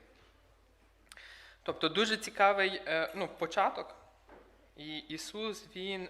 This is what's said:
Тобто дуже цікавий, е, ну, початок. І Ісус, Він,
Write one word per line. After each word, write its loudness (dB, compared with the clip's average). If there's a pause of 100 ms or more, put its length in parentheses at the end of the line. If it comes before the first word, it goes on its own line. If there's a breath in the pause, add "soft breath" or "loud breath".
(1600 loud breath)
Тобто 0
дуже 2
цікавий, 4
е, 0
ну, -2
початок. 0 (840)
І -8
Ісус, -8 (100)
Він, -4